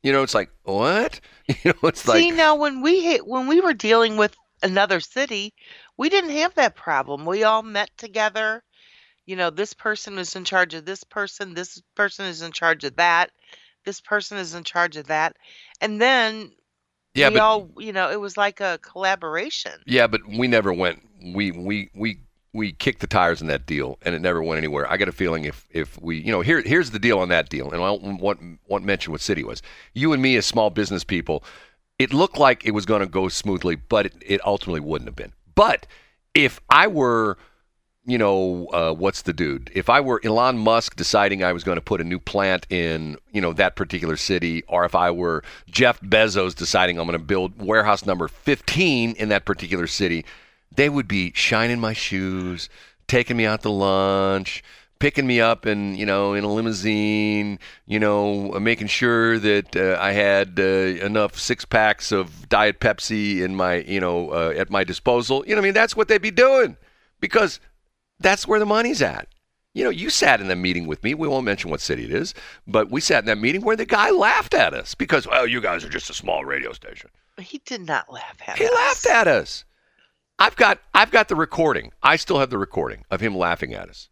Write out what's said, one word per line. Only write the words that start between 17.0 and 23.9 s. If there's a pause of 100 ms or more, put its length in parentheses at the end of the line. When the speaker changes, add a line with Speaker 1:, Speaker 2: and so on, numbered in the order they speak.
Speaker 1:
Yeah,
Speaker 2:
we
Speaker 1:
but
Speaker 2:
all,
you
know,
it
was
like
a
collaboration. (140)
Speaker 1:
Yeah,
but
we
never
went, (320)
we,
we,
we, (340)
we
kicked
the
tires
in
that
deal,